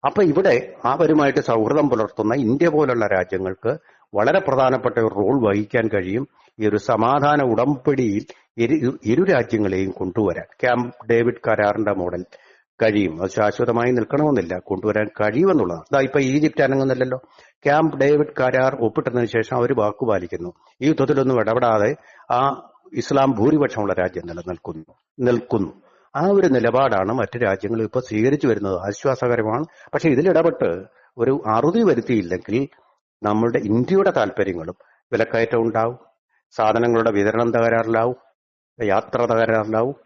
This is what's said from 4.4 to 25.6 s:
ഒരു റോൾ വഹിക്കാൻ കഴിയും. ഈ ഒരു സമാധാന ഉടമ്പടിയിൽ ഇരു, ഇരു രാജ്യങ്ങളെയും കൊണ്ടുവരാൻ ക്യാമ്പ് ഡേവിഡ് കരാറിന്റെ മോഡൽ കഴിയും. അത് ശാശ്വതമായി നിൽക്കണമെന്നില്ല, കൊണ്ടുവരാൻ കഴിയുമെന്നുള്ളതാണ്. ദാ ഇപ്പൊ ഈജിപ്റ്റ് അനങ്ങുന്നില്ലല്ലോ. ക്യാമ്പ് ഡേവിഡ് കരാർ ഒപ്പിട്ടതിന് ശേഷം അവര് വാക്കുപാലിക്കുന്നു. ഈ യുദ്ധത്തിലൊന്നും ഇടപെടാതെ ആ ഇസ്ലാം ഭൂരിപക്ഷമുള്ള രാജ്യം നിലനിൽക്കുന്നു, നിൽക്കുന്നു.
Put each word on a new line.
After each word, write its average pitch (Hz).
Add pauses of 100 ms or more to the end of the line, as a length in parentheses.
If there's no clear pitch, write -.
ഒരു 113
റോൾ 104
വഹിക്കാൻ 107
കഴിയും. 101 (320)
ഈ 107
ഒരു 104
സമാധാന 139
ഉടമ്പടിയിൽ 127 (320)
ഇരു, 123
ഇരു 120
രാജ്യങ്ങളെയും 104
കൊണ്ടുവരാൻ 92 (160)
ക്യാമ്പ് 123
ഡേവിഡ് 117
കരാറിന്റെ 104
മോഡൽ 90 (580)
കഴിയും. 98
അത് 95
ശാശ്വതമായി 117
നിൽക്കണമെന്നില്ല, 117
കൊണ്ടുവരാൻ 104
കഴിയുമെന്നുള്ളതാണ്. 107
ദാ 139
ഇപ്പൊ 135
ഈജിപ്റ്റ് 147
അനങ്ങുന്നില്ലല്ലോ. 131 (300)
ക്യാമ്പ് 147
ഡേവിഡ് 147
കരാർ 131
ഒപ്പിട്ടതിന് 120
ശേഷം 113
അവര് 120
വാക്കുപാലിക്കുന്നു. 95 (280)
ഈ 131
യുദ്ധത്തിലൊന്നും 135
ഇടപെടാതെ 113 (360)
ആ 131 (240)
ഇസ്ലാം 135
ഭൂരിപക്ഷമുള്ള 113
രാജ്യം 90
നിലനിൽക്കുന്നു, 85 (240)
നിൽക്കുന്നു. 120 (340)